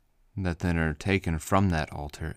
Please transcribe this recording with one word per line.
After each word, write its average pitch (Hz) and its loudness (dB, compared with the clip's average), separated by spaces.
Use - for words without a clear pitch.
that 90 -2
then 87 2
are 80 2
taken 95 0
from 98 2
that 78 0
altar 76 -8